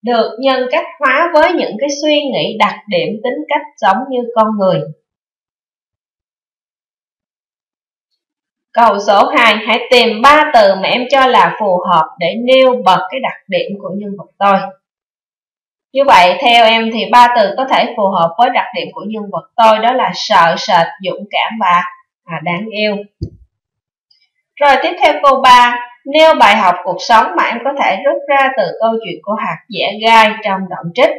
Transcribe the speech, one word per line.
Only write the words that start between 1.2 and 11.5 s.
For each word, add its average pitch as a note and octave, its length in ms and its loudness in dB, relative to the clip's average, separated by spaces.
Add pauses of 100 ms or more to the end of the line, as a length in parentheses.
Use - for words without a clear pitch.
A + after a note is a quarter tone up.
với D#4+ 180 4
những A3+ 280 -4
cái C#4 80 -2 (140)
suy D4+ 140 2
nghĩ, G#3+ 420 -4
đặc G#3 160 0 (140)
điểm, F#3 200 -2 (160)
tính C#4 240 -4
cách D4 140 -2 (140)
giống G3+ 200 0 (120)
như B3+ 100 -6 (160)
con A3 120 2 (120)
người. F#3 220 0 (4000)
Câu G#3+ 340 2
số G#3 200 4 (100)
hai, A3 200 2 (100)
hãy A#3 140 -2 (100)
tìm A3+ 320 2
ba D4 320 4
từ G3+ 200 6
mà F#3+ 140 -4
em B3+ 220 -2
cho C4+ 160 4
là F#3+ 340 2